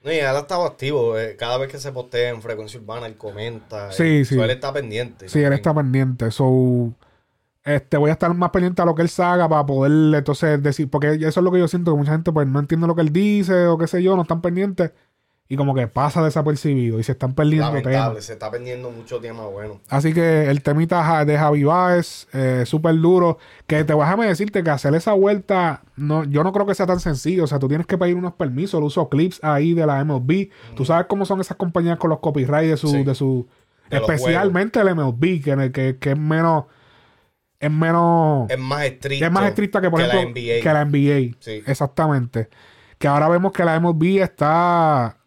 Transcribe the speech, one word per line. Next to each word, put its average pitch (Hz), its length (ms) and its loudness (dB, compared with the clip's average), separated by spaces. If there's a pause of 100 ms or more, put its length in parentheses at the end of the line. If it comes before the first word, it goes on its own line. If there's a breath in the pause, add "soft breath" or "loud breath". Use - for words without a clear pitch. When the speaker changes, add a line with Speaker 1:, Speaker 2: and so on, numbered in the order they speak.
Speaker 1:
No, 143 80 -6
y 165 40 -2
él 151 100 0
ha 135 140 0
estado 175 260 -4
activo, 131 540 -2
eh, 110 180 -6
cada 120 220 -4
vez 135 120 -6
que 143 60 -16
se 139 140 -12
postea 123 380 -4
en 117 120 -10
Frecuencia 110 380 -12
Urbana, 113 260 -14
él 110 120 -16
comenta, 107 760 -12
Speaker 2:
Sí, 165 120 -2 (160)
Speaker 1:
él, 139 60 2
Speaker 2:
sí. 131 100 -4
Speaker 1:
so, 123 80 2
él 113 60 0
está 127 240 -4
pendiente 117 560 -8
Speaker 2:
Sí, 151 100 0
él 147 40 4
Speaker 1:
también. 139 100 2
Speaker 2:
está 151 220 0
pendiente. 131 560 0
So, 127 640 2 (680)
este, 147 340 -2
voy 147 120 4
a 156 40 2
estar 170 200 0
más 175 180 0
pendiente 180 300 0
a 175 40 2
lo 165 100 2
que 160 80 0
él 170 60 0
salga 175 400 2
para 151 160 2
poder, 139 260 2 (240)
entonces, 147 480 0
decir, 143 260 -2
porque 147 260 0
eso 156 120 -2
es 165 160 0
lo 180 80 2
que 180 80 4
yo 175 80 2
siento, 175 260 0
que 147 60 2
mucha 147 140 0
gente, 165 200 0
pues, 151 140 2
no 135 120 0
entiende 160 280 0
lo 165 80 0
que 170 60 0
él 156 120 0
dice 190 540 2
o 165 100 2
qué 165 100 -2
sé 180 160 -2
yo, 190 120 4
no 175 80 0
están 165 180 -4
pendientes, 180 500 -2 (600)
y 135 60 -4
como 139 180 0
que 127 100 0
pasa 143 380 -2
desapercibido 147 720 0
y 113 60 -2
se - 80 -4
están 131 240 -4
perdiendo 151 320 2
Speaker 1:
Lamentable, 135 300 -2 (140)
Speaker 2:
temas. 107 120 -12
Speaker 1:
se 113 80 -16
está 107 180 -12
perdiendo 123 400 -10
mucho 117 300 -12
tema 113 280 -12
bueno. 101 420 -12
Speaker 2:
Así 147 240 0
que 165 360 2
el 139 140 0
temita 165 400 0
ja-, 156 220 2
de 147 120 2
Javi 147 280 2
Baez, 175 680 0
eh, 131 340 0
súper 160 360 2
duro. 175 360 4 (300 loud breath)
Que 151 160 0
te, 156 100 0
déjame 175 340 2
decirte 196 360 -2
que 165 60 0
hacer 143 260 0
esa 170 160 0
vuelta, 190 680 2 (160)
no, 151 260 -2
yo 143 220 0
no 185 80 -2
creo 202 120 0
que 202 80 0
sea 190 140 0
tan 180 140 0
sencillo. 165 420 -2
O 147 40 0
sea, 143 120 -2
tú 131 80 -2
tienes 151 180 -2
que 190 120 -2
pedir 175 180 2
unos 180 200 -4
permisos, 160 420 -4
el 151 80 0
uso 147 240 -2
clips 160 340 0
ahí 151 300 0
de 170 120 2
la 143 140 0
M 151 160 -2
L 127 80 -2
B. 185 260 0 (200 loud breath)
Tú - 140 -6
Speaker 1:
Ujú. - 20 0
Speaker 2:
sabes 170 220 2
cómo 196 180 -2
son 190 160 -2
esas - 160 -8
compañías 170 400 0
con 165 140 0
los 151 80 -2
copyright 147 500 0
de 151 80 2
su, 156 100 -4
Speaker 1:
Sí. 143 160 2
Speaker 2:
de 135 100 0
su, 131 320 -2 (440 soft breath)
Speaker 1:
De 110 100 -2
los 110 100 0
Speaker 2:
especialmente 185 680 0
Speaker 1:
juegos. 190 180 4
Speaker 2:
el - 20 -2
M 139 100 0
L 120 100 -4
B, 170 240 0
que 143 80 0
en 135 80 0
el 135 140 0
que, 131 260 -2
que 143 120 -2
es 139 60 0
menos, 156 460 0 (960 soft breath)
es 151 100 -2
menos 165 800 2
Speaker 1:
Es 131 80 -2
más 131 280 -4
estricto 139 400 -4
Speaker 2:
es 170 80 2
más 196 160 4
estricta 202 320 -2
que, 185 80 2
por 165 100 2
Speaker 1:
que 131 80 2
la 120 60 2
Speaker 2:
ejemplo, 123 280 0
Speaker 1:
N 117 80 -6
B 117 100 2
A. 117 40 -2
Speaker 2:
que 156 100 2
la 151 100 2
N 147 80 0
B 143 220 2
A. 127 300 -2
Speaker 1:
Sí. 110 240 -10
Speaker 2:
Exactamente. 135 800 -2 (500 soft breath)
Que 147 120 0
ahora 147 180 2
vemos 175 240 2
que 185 140 0
la 165 100 2
M 165 140 2
L 165 80 2
B 185 240 2
está 160 1040 2